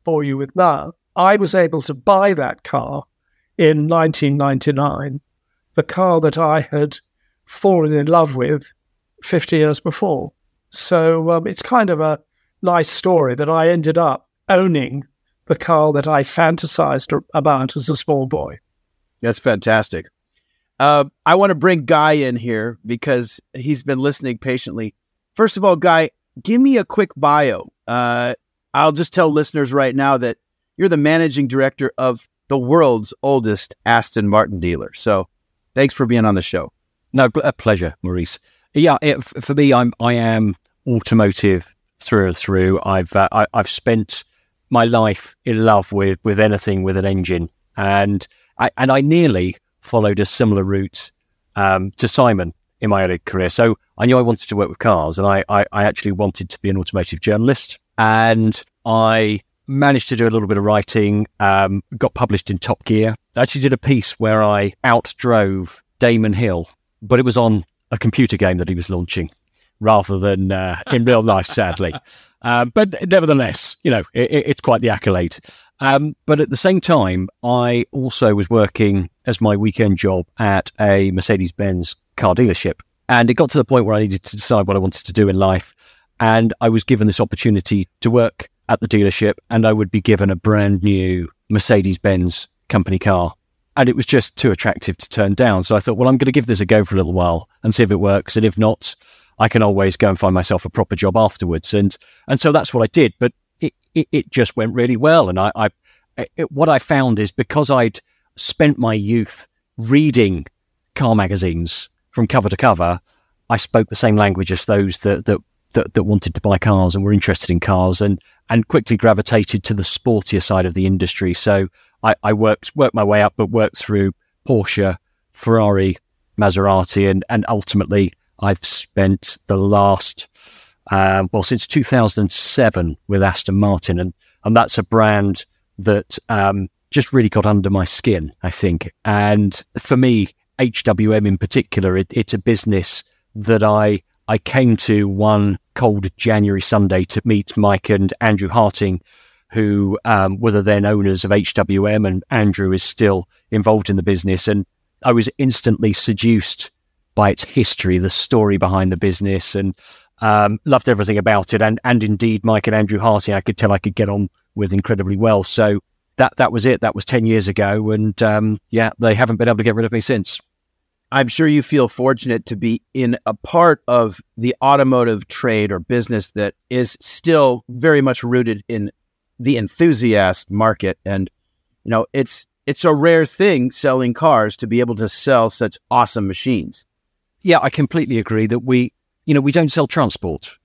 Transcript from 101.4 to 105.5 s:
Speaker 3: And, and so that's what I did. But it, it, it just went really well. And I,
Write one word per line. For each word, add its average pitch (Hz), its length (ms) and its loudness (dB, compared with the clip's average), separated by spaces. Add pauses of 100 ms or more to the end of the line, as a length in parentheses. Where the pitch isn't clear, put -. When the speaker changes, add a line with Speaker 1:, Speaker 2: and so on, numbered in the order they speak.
Speaker 3:
And, 101 240 0 (300)
and 135 140 -2
so 156 100 2
that's 147 240 0
what 120 80 2
I 107 60 2
did. 135 320 2
But 123 120 0 (280)
it, 160 120 -6 (220)
it, 160 160 -2
it - 220 -4
just 120 240 0
went 117 180 -2
really 120 220 0
well. 143 320 4
And 90 100 -2
I, 98 160 0